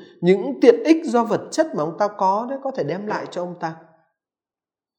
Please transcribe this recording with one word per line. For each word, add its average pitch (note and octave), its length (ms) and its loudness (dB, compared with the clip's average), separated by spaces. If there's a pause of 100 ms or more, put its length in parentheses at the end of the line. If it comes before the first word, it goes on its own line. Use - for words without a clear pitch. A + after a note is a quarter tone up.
(220)
những G3+ 400 2
tiện A#3+ 220 6
ích D#4+ 220 4
do A#3 180 2
vật G#3 180 -2 (100)
chất D#4 240 -2
mà D3+ 80 -2
ông E3 160 -6
ta G#3 80 0 (100)
có G3+ 320 0
đấy C4+ 140 -6
có C4+ 80 -6
thể F3 120 -6
đem F3+ 240 -6
lại E3+ 240 -6
cho F3 100 -8
ông F3 180 -8
ta. D#3+ 160 -6 (1200)